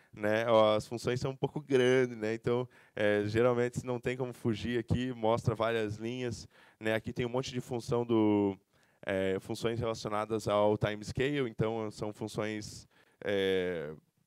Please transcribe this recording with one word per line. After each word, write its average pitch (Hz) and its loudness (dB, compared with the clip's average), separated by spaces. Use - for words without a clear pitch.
né? 107 0
Ó, 110 8
as 107 -2
funções 123 -2
são 135 -6
um 135 -10
pouco 143 -4
grandes, 127 4
né? 110 -2
Então, 120 -2
é, 104 2
geralmente, 120 2
se 113 -10
não 123 -4
tem 127 -4
como 127 -6
fugir 117 -2
aqui, 127 -2
mostra 117 2
várias 110 -2
linhas, 113 -6
né? 110 0
Aqui 113 -4
tem 123 -2
um 117 -2
monte 131 -4
de 123 -6
função 120 -2
do, 104 4
é, 95 0
funções 113 -4
relacionadas 110 -4
ao 104 4
timescale, 120 -2
então 113 -4
são 107 -8
funções, 107 -8
é, 92 0